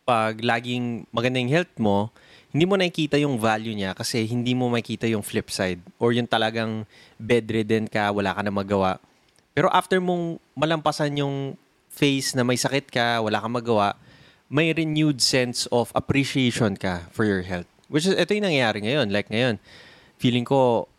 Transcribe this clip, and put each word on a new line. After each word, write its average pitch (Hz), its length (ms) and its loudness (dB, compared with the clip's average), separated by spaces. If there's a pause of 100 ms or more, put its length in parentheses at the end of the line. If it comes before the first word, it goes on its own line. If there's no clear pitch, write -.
pag 110 320 2
laging 120 720 -2
maganda 127 320 0
yung 120 80 -2
health 175 320 0
mo, 104 320 2 (400)
hindi 147 80 4
mo 190 160 4
nakikita 160 400 0
yung 139 240 0
value 110 320 0
niya 98 160 -2
kasi 113 320 -4
hindi 120 320 0
mo 127 160 0
makita 117 400 -2
yung 107 160 -2
flip - 240 -6
side 90 320 -2 (160)
or 117 160 2
yung 120 160 -2
talagang 110 560 -2 (320)
bedridden 110 720 0
ka, 104 240 0
wala 98 160 0
ka 95 160 -4
na 101 80 -4
magawa. 98 480 0 (480)
Pero 147 240 0
after 185 240 2
mong 175 400 -2 (160)
malampasan 151 640 -2
yung 139 400 -4 (320)
phase 135 480 0
na 120 80 2
may 123 80 2
sakit 135 320 -2
ka, 117 320 0
wala 107 240 0
kang 117 140 -4
magawa, 107 420 2 (480)
may 160 240 2
renewed 156 480 2
sense 123 560 0
of 120 160 2
appreciation 123 880 0
ka 87 320 -6
for 110 160 -2
your 95 160 0
health. 87 240 -8 (240)
Which 156 160 0
is, 190 80 2
ito 170 160 0
yung 208 160 0
nangyayari 127 400 2
ngayon. 123 240 0
Like 101 160 0
ngayon, 113 320 0 (640)
feeling 120 240 2
ko 123 400 2 (120)